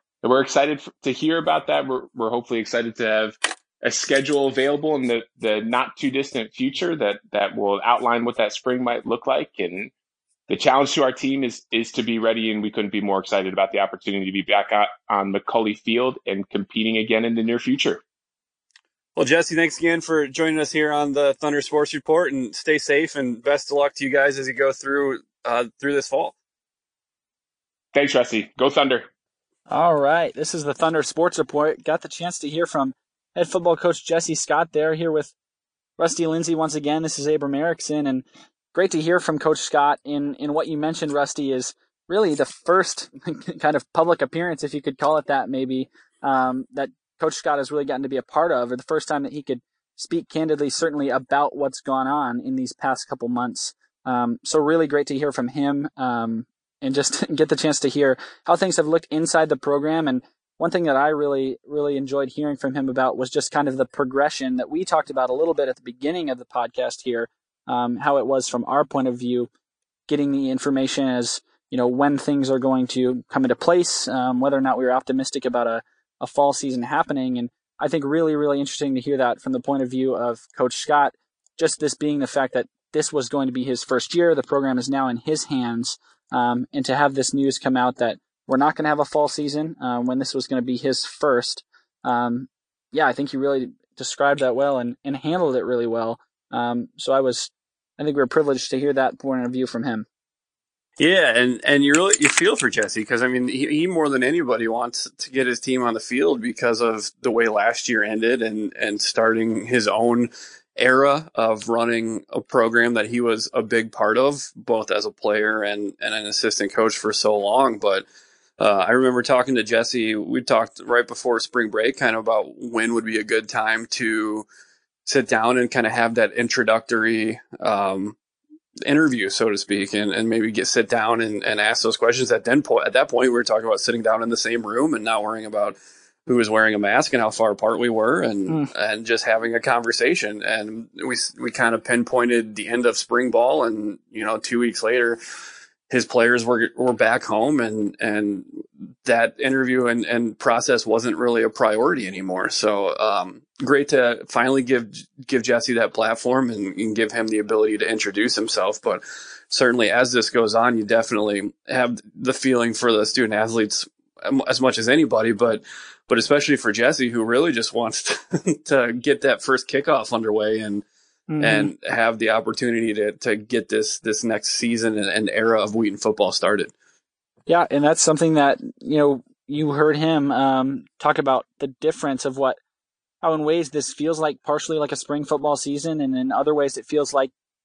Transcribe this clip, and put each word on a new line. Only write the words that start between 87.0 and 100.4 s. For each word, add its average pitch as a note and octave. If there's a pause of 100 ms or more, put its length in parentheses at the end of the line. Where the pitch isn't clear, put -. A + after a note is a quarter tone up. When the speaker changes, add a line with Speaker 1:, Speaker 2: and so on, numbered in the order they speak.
Speaker 3:
this C3+
news C#3
come C3
out B2+
that A#2 (280)
we're C3
not C#3+
gonna D#3
have D3
a D3
fall D3
season, D3+
uh, B2
when B2+
this C3
was C3
gonna C3
be B2
his C3
first, - (400)
um, B2 (420)
yeah, D3
I D3
think C#3+
he C#3
really C3 (240)
described C#3+
that B2+
well C#3
and, A#2+
and C#3
handled D#3
it A#2
really A#2+
well. A2+ (320)
Um, A#2+
so -
I C3+
was, B2+ (480)
I D3
think D3
we C#3+
were B2+
privileged C#3+
to C3
hear C#3+
that C3
point C3
of B2
view B2+
from A2+
him. A2 (920)